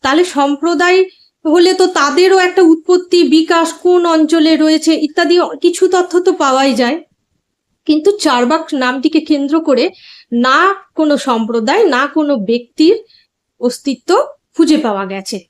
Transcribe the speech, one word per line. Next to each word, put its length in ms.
তাহলে 220
সম্প্রদায় 800
হলে 300
তো 120
তাদেরও 520
একটা 240
উৎপত্তি, 640
বিকাশ, 480
কোন 340
অঞ্চলে 500
রয়েছে 380
ইত্যাদি 440
কিছু 260
তথ্য 320
তো 120
পাওয়াই 420
যায়, 300
কিন্তু 320
চার্বাক 560
নামটিকে 460
কেন্দ্র 400
করে 300
না 420
কোনো 220
সম্প্রদায়, 720
না 180
কোনো 300
ব্যক্তির 680
অস্তিত্ব 680
খুঁজে 200
পাওয়া 300
গেছে। 440